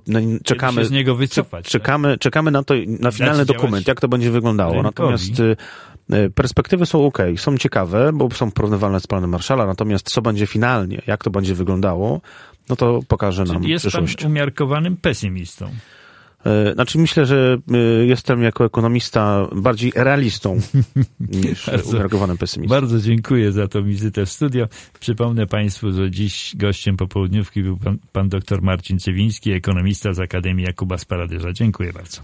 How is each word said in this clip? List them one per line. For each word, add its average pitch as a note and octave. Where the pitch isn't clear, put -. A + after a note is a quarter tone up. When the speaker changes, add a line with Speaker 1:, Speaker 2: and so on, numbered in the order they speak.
Speaker 1:
no, A2
Speaker 2:
Kiedy A2+
Speaker 1:
czekamy, B2
Speaker 2:
się A2+
z A#2+
niego C3+
Speaker 1:
cze-, A#2+
Speaker 2:
wycofać, B2
tak? -
Speaker 1:
czekamy, C#3
czekamy D#3
na C#3
to, D3
na A2
Speaker 2:
Dać A#2+
Speaker 1:
finalny C#3
Speaker 2:
działać? -
Speaker 1:
dokument, G#2
jak C3
to C#3
będzie A#2+
wyglądało. A2
Speaker 2:
Rynkowi. F#2+
Speaker 1:
Natomiast, A2
e, G2+
perspektywy -
są D3+
okej, F2+
są C#3
ciekawe, A2
bo C3+
są G#2+
porównywalne G2+
z -
planem F#2
Marshalla, G#2
natomiast G2
co B2
będzie G#2
finalnie, A2
jak G#2
to -
będzie F#2+
wyglądało, F#2+
no B2+
to A#2+
pokaże G2
Speaker 2:
Czyli F2
Speaker 1:
nam E2+
Speaker 2:
jest D#3+
pan -
Speaker 1:
przyszłość. -
Speaker 2:
umiarkowanym D3+
pesymistą. F#2+
Speaker 1:
E, G#2+
znaczy, B2+
myślę, D#3+
że, B2+
e, A#2+
jestem B2
jako A#2
ekonomista A2
bardziej A#2
realistą B2
Speaker 2:
<laughs> G#2
Speaker 1:
niż -
Speaker 2:
Bardzo, -
Speaker 1:
umiarkowanym G2
pesymistą. G2
Speaker 2:
bardzo A#2+
dziękuję A2+
za G2+
tą G2+
wizytę G2+
w F#2
studio. B2
Przypomnę A#2
państwu, G#2
że F#2+
dziś -
gościem G2+
popołudniówki G2
był F#2
pan, G2+
pan G2
doktor F#2+
Marcin F#2
Cewiński, G2+
ekonomista F#2+
z E2
Akademii F2+
Jakuba F2+
Sparadyża. F2
Dziękuję F#2+
bardzo. -